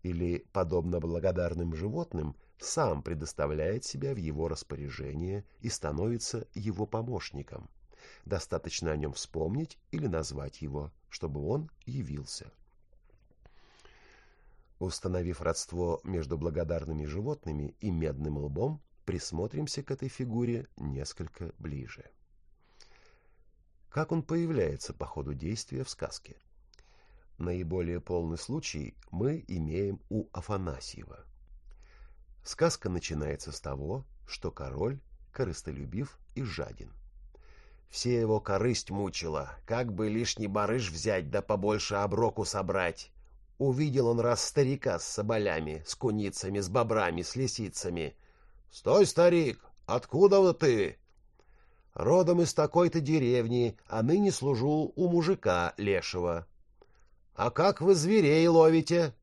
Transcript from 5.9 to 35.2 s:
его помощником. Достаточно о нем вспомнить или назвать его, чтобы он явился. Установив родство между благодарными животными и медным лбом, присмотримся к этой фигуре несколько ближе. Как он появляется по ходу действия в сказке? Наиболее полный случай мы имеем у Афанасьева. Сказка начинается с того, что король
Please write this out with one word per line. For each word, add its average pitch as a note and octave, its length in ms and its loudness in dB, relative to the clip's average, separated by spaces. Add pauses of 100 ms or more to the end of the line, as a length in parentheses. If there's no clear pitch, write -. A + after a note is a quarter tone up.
его G#2 340 -4
помощником. A2+ 840 -8 (540)
Достаточно E2 680 -4
о D2+ 60 0
нем D2 160 -4
вспомнить F#2+ 640 -4 (140)
или D3+ 160 -2
назвать C#2+ 560 -4
его, D2 280 -6 (180)
чтобы D2 380 -6
он D3 220 -2 (160)
явился. C3+ 680 -8 (2250)
Установив F2+ 640 -2
родство E2+ 600 -2
между E2+ 340 -4
благодарными D#2 680 -2
животными D#2 760 -6
и G2+ 120 -4
медным D2+ 460 -2
лбом, F2 440 -4 (240)
присмотримся B2 800 -4
к - 80 -10
этой C3+ 180 -6
фигуре A#2+ 680 -4
несколько D2 840 -8
ближе. C#2 500 -10 (1800)
Как D3+ 220 -2
он D#3+ 100 2
появляется D3+ 720 0
по - 120 -8
ходу C#2+ 280 -6
действия D#2 500 -6
в - 60 -8
сказке? - 460 -10 (1000)
Наиболее F2 640 -2
полный E2+ 360 -2
случай - 580 -8 (160)
мы C3 360 -2
имеем F2+ 600 -4
у G#2 240 -2
Афанасьева. - 920 -8 (1200)
Сказка - 460 0
начинается D2+ 600 -4
с - 100 -12
того, D2 440 -6 (220)
что - 240 -8
король E2+ 480 -4 (320)